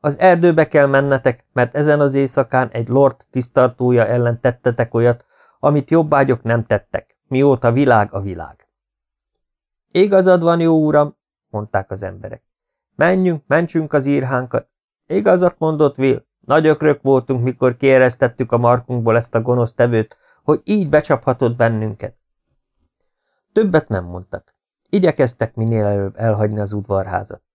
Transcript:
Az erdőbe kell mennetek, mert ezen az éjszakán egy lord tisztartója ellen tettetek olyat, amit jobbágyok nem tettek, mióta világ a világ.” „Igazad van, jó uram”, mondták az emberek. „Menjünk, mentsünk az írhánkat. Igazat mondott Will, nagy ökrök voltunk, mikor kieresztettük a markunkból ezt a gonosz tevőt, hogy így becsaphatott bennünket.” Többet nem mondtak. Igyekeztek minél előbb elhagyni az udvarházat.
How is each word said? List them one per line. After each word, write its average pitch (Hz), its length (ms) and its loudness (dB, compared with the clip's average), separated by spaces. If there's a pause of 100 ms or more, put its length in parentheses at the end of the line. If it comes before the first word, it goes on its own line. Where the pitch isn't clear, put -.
Az 147 180 -4
erdőbe 170 500 4
kell 143 180 2
mennetek, 135 640 0
mert 120 220 -2
ezen 147 260 2
az 139 140 0
éjszakán 131 540 -2
egy 117 200 -8
lord 135 420 0
tisztartója 123 760 0
ellen 120 340 -2
tettetek 120 540 -2
olyat, 120 320 0 (320)
amit 147 320 0
jobbágyok 143 520 0
nem 117 220 -2
tettek, - 520 -6 (120)
mióta 131 440 0
világ 120 400 2
a 101 80 -8
világ.” 90 480 -14 (1200)
„Igazad 185 520 2
van, 170 180 0
jó 160 260 2
uram”, 147 300 0 (320)
mondták 104 420 -8
az 98 120 -12
emberek. 98 400 -14 (540)
„Menjünk, 180 500 0
mentsünk 160 460 -2
az 139 140 0
írhánkat. 127 600 -4 (380)
Igazat 185 520 0
mondott 156 400 0
Will, 131 260 -2 (160)
nagy 156 260 0
ökrök 151 360 0
voltunk, 131 400 0
mikor 123 340 -2
kieresztettük 127 760 0
a 120 60 0
markunkból 120 580 0
ezt - 180 -4
a 113 80 0
gonosz 123 320 -2
tevőt, 117 420 0 (260)
hogy - 220 0
így 202 240 -2
becsaphatott 139 680 0
bennünket.” 110 600 -4 (1400)
Többet 185 360 0
nem 92 160 -4
mondtak. 90 500 -14 (340)
Igyekeztek 147 680 -2
minél 113 300 -2
előbb 101 320 -2
elhagyni 107 440 -2
az 101 120 -8
udvarházat. 98 680 -6 (120)